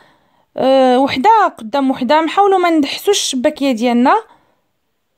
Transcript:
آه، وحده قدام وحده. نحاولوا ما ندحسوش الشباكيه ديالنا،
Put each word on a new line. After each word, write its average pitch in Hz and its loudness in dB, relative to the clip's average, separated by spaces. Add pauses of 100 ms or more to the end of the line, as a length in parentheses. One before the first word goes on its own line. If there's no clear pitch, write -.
(560)
آه، 262 2
وحده 339 0
قدام 262 -4
وحده. 262 0
نحاولوا 392 0
ما 349 0
ندحسوش 330 -2
الشباكيه 277 -2
ديالنا، 247 0 (960)